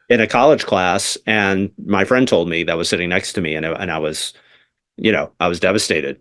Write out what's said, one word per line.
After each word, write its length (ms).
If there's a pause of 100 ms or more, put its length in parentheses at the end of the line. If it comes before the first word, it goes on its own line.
in 120
a 60
college 380
class, 600
and 460 (140)
my 180
friend 240
told 220
me 140
that 140
was 120
sitting 200
next 240
to 80
me, 140
and, 100
and 260
I 80
was, 340 (640)
you 140
know, 280
I 80
was 120
devastated. 600